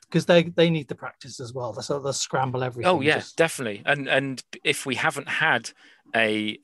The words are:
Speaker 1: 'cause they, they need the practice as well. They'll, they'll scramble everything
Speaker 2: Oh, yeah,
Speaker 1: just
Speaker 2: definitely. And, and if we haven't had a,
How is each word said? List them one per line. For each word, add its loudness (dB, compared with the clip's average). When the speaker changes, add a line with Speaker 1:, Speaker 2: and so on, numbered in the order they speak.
Speaker 1:
'cause 0
they, 8
they 4
need -2
the -10
practice -14
as -10
well. -6
They'll, -4
they'll -2
scramble -2
everything -2
Speaker 2:
Oh, 4
yeah, 2
Speaker 1:
just -12
Speaker 2:
definitely. 0
And, 0
and 0
if -2
we -2
haven't -2
had 0
a, 0